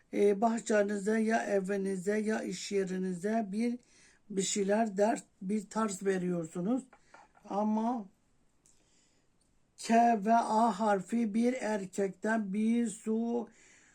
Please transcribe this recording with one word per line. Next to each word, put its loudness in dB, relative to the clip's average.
e, 4
bahçenize 2
ya 0
evinize -2
ya -2
iş -8
yerinize -2
bir, -2
bir -2
şeyler 0
dert, 2
bir -4
tarz -4
veriyorsunuz. -2
Ama -2
K 4
ve 4
A 2
harfi 0
bir 2
erkekten -2
bir 2
su, -4